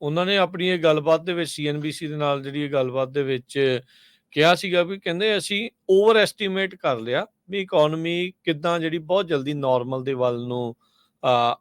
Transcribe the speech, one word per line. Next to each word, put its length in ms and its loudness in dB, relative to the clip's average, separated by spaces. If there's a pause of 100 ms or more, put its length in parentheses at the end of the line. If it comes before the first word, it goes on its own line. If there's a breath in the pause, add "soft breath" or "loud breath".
ਉਹਨਾਂ 240 0
ਨੇ 120 0
ਆਪਣੀ 300 0
ਇਹ 120 0
ਗੱਲਬਾਤ 440 4
ਦੇ 100 -4
ਵਿੱਚ, 160 -4
ਸੀ 180 -6
ਐਨ 120 -2
ਬੀ 120 -4
ਸੀ 160 -10
ਦੇ 80 -8
ਨਾਲ 260 -2
ਜਿਹੜੀ 200 -8
ਇਹ 100 -6
ਗੱਲਬਾਤ 380 0
ਦੇ 140 -2
ਵਿੱਚ 580 -2 (500 soft breath)
ਕਿਹਾ 240 6
ਸੀਗਾ 280 0
ਵੀ 160 -8
ਕਹਿੰਦੇ 380 -2
ਅਸੀਂ 320 -4 (200)
ਓਵਰ 260 6
ਐਸਟੀਮੇਟ 600 0
ਕਰ 240 -2
ਲਿਆ 280 -2 (220)
ਵੀ 100 -6
ਇਕਨੋਮੀ 720 0 (120)
ਕਿੱਦਾਂ 360 -2
ਜਿਹੜੀ 180 -2
ਬਹੁਤ 300 0
ਜਲਦੀ 260 -2
ਨਾਰਮਲ 500 0
ਦੇ 100 -4
ਵੱਲ 340 -2
ਨੂੰ, 280 -6 (480)
ਅ, 380 2